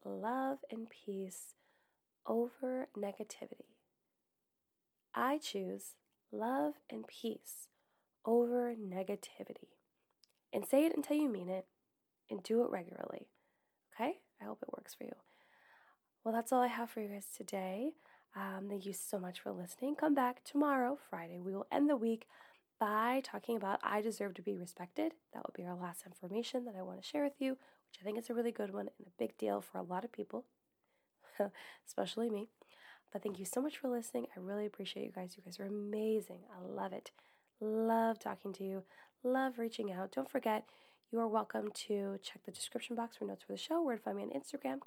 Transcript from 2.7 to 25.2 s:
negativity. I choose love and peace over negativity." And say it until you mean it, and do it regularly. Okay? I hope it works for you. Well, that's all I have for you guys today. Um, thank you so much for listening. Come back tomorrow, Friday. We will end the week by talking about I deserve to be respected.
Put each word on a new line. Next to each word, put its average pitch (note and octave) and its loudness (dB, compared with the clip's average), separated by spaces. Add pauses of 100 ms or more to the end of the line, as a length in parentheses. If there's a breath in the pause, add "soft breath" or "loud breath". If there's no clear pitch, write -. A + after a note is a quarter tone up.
negativity. - -8 (1400)
I B3+ 4
choose G3 -4 (360)
love C4 0
and A3 -8
peace - -8 (560)
over A#3+ 6
negativity." G3 -6 (760)
And G3+ 0
say C#4+ 8
it E4 4
until D4 2
you D4+ 4
mean F#3 -2
it, F#3 -4 (680)
and F#3 -4
do A3+ 6
it - -2
regularly. - -6 (680)
Okay? D4 0 (240)
I - -10
hope G#3+ -6
it - -8
works - -12
for - -12
you. - -8 (1120 soft breath)
Well, A3+ 2
that's A3+ 0
all B3+ 8
I B3 8
have A#3 0
for A3+ -6
you G#3 -4
guys G3+ -8 (100)
today. G3 -2 (440 loud breath)
Um, G3 -4
thank G3+ -4
you G3 -4
so - -4
much F#3 -6
for - -4
listening. F#3+ -2
Come D4+ 6
back B3+ 4
tomorrow, C#4+ 4 (100)
Friday. E3+ -6
We F#3+ -2
will G3 -4
end D4 8
the D4 8
week A3+ 4 (540 loud breath)
by A3+ 4
talking A3+ -2
about G3 2
I G#3 4
deserve G3+ 0
to F3+ -12
be G3 0
respected. F3+ -2 (200)